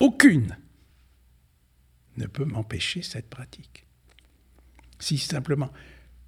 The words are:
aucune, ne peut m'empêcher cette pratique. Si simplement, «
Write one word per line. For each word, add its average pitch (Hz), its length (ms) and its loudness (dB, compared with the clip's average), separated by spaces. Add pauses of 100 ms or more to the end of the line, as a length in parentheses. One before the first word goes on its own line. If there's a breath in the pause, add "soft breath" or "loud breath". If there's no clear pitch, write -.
aucune, 180 560 6 (1600)
ne - 100 -6
peut 139 200 -6
m'empêcher 110 560 -6
cette - 280 -12
pratique. - 560 -20 (1120)
Si 147 180 -4
simplement, « 139 520 -4 (580 loud breath)